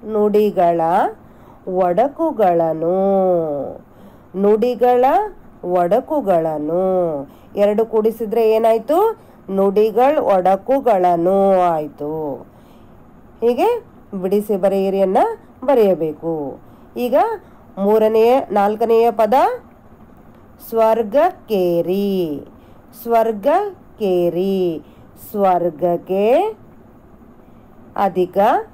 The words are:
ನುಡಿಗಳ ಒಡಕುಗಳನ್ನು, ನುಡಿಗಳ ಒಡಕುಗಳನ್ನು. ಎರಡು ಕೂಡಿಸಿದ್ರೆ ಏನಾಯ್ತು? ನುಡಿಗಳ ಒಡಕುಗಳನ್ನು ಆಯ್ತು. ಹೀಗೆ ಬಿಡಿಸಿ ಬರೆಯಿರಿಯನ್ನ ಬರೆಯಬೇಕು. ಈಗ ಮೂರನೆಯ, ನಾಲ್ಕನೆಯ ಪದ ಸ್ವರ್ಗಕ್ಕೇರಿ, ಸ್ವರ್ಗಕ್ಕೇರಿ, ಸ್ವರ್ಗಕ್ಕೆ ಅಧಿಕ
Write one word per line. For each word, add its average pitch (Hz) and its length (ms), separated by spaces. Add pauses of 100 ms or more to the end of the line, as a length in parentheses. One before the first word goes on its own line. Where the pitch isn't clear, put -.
(120)
ನುಡಿಗಳ 202 680 (1040)
ಒಡಕುಗಳನ್ನು, 180 1120 (1400)
ನುಡಿಗಳ 247 640 (760)
ಒಡಕುಗಳನ್ನು. 175 1040 (720)
ಎರಡು 208 300
ಕೂಡಿಸಿದ್ರೆ 220 640
ಏನಾಯ್ತು? 226 480 (520)
ನುಡಿಗಳ 208 680 (160)
ಒಡಕುಗಳನ್ನು 190 1040 (360)
ಆಯ್ತು. 151 380 (1300)
ಹೀಗೆ 247 260 (540)
ಬಿಡಿಸಿ 208 340
ಬರೆಯಿರಿಯನ್ನ 190 600 (460)
ಬರೆಯಬೇಕು. 165 920 (380)
ಈಗ 240 200 (640)
ಮೂರನೆಯ, 220 600 (100)
ನಾಲ್ಕನೆಯ 220 600
ಪದ 214 240 (1300)
ಸ್ವರ್ಗಕ್ಕೇರಿ, 202 1700 (600)
ಸ್ವರ್ಗಕ್ಕೇರಿ, 196 1800 (480)
ಸ್ವರ್ಗಕ್ಕೆ 180 920 (1700)
ಅಧಿಕ 185 420 (360)